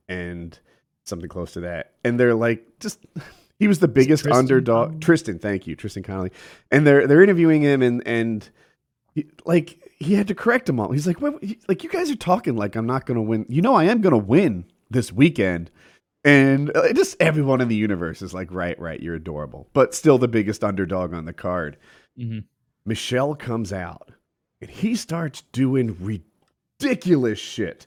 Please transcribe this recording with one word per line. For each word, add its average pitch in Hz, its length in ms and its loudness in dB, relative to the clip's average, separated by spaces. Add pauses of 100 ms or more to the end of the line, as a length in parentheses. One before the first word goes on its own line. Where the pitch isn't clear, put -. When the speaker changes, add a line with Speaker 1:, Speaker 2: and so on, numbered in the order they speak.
Speaker 1:
and 87 500 -12 (460)
something 90 260 -12
close 87 220 -10
to 92 80 -12
that. 87 320 -10 (120)
And 120 160 0
they're 120 140 4
like, 113 320 -2 (120)
just, - 200 -12 (600)
he 208 100 4
was 190 100 2
the 175 80 6
Speaker 2:
Is 135 40 -4
it 113 40 -8
Speaker 1:
biggest 139 300 4
Speaker 2:
Tristan 123 160 4
Speaker 1:
underdog. 127 480 2
Speaker 2:
Connolly? 160 120 -12
Speaker 1:
Tristan, 156 380 0
thank 101 280 -6
you. 78 100 -10
Tristan 101 260 -12
Connolly. 95 300 -8 (400)
And 147 140 4
they're, 139 200 6
they're 147 160 8
interviewing 165 400 6
him 143 180 2
and, 123 260 0
and 113 420 -4 (640)
he, 147 120 -6 (200)
like, 165 320 0 (200)
he 160 160 -2
had 202 140 2
to 202 60 -4
correct 240 320 -2
them 131 140 0
all. 104 100 -4
He's 147 160 -2
like, 175 140 -2
"What?" 294 240 -6
He, 202 120 -8 (120)
like, 190 160 -2
"You 330 60 -12
guys 349 200 -4
are 269 60 -4
talking 175 400 -2
like 101 180 -4
I'm 113 120 -4
not 131 200 -4
gonna 120 160 -2
win. 110 260 -2
You 135 140 -2
know 254 140 2
I 160 80 4
am 220 160 2
gonna 165 180 4
win 107 460 2 (260)
this 120 220 -2
weekend." 92 580 2 (540)
And, 143 520 4
uh, 165 160 4
just 359 280 0
everyone 147 400 2
in 127 80 -2
the 113 80 0
universe 92 440 -4
is 92 140 -12
like, 90 160 -10
"Right, 87 300 -6
right, 82 200 -10
you're 85 140 -8
adorable." 76 600 -12
But 135 200 4
still 143 240 4
the 123 80 2
biggest 110 380 -2
underdog 92 500 -4
on 80 120 -10
the 85 60 -10
card. 87 440 -6 (420)
Speaker 2:
Mm-hmm. 113 220 -10 (440)
Speaker 1:
Michelle 127 520 -4
comes 113 360 -8
out 87 380 -12 (500)
and - 100 -16
he 226 260 -4
starts 165 460 -10 (100)
doing 127 440 -2 (840)
ridiculous 160 580 0
shit. - 480 -10